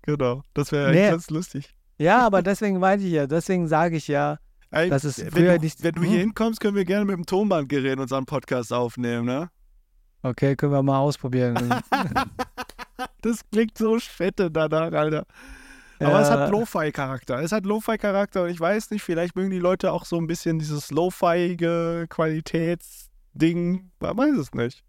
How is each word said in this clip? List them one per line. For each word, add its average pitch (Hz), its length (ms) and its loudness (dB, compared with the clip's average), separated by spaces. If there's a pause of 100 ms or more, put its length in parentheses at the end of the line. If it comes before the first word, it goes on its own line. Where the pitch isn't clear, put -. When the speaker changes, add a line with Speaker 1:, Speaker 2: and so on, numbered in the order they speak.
Speaker 1:
Genau. 135 400 0 (140)
Das 143 160 -2
wäre 143 200 2
Speaker 2:
Nee. 160 100 6
Speaker 1:
eigentlich 208 100 6
ganz 170 180 -2
lustig. 156 460 -8 (240)
Speaker 2:
Ja, 185 260 6
aber 196 160 4
deswegen 190 400 0
weiß 196 220 2
ich 180 80 -2
ja, 143 160 2
deswegen 170 400 0
sage 160 300 2
ich - 100 -6
ja, 147 320 0 (320)
Speaker 1:
Ey, 165 180 2
Speaker 2:
dass 139 140 2
es 147 160 -4
Speaker 1:
wenn 165 120 -8
Speaker 2:
früher 175 260 6
Speaker 1:
du, 156 40 0
Speaker 2:
nicht 156 220 -4
Speaker 1:
wenn 165 100 2
du 170 80 -2
Speaker 2:
Hm? 180 80 2
Speaker 1:
hier 202 120 4
hinkommst, 226 380 0
können 208 160 0
wir 196 100 0
gerne 202 200 0
mit 196 100 0
dem 170 120 -8
Tonbandgerät 143 720 0
unseren 135 260 -4
Podcast 127 480 -4
aufnehmen, 120 540 -2
ne? 147 220 -4 (760)
Speaker 2:
Okay, 135 320 0
können 143 180 0
wir 139 80 2
mal 135 160 2
ausprobieren. 127 880 0
Speaker 1:
<laughs> - 60 -4 (1300)
Das 226 200 -2 (100)
klingt 220 260 0
so 220 220 2
fette 185 520 -2
danach, 156 420 0
Alter. 151 320 -2 (760)
Aber 147 220 6
es - 80 6
Speaker 2:
Ja. 139 120 4
Speaker 1:
hat 143 100 2
Lo-Fi-Charakter. 147 880 -2
Es 165 100 -2
hat 208 140 -2
Lo-Fi-Charakter 202 800 -2
und 170 60 -2
ich 175 100 -8
weiß 202 320 0
nicht, 208 120 -4
vielleicht 170 320 -2
mögen 190 140 0
die 185 100 -2
Leute 180 320 2
auch 165 140 -4
so 170 120 -4
ein 165 100 -2
bisschen 165 320 -2
dieses 151 320 -6
Lo-Fi-ge 170 1160 0
Qualitätsding. 170 1900 -2
Man 165 180 -4
weiß 277 200 2
es 139 160 -4
nicht. 120 360 -4